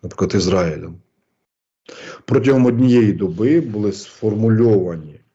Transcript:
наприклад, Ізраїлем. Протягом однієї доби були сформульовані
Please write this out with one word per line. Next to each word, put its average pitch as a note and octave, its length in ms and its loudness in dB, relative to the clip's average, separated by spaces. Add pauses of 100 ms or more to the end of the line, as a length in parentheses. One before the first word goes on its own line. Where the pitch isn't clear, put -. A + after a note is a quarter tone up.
наприклад, - 320 -6
Ізраїлем. F2 640 -2 (1200)
Протягом B2+ 420 2
однієї A#2+ 460 4
доби G#2 480 0
були G#2 320 -4
сформульовані G#2 1300 0 (140)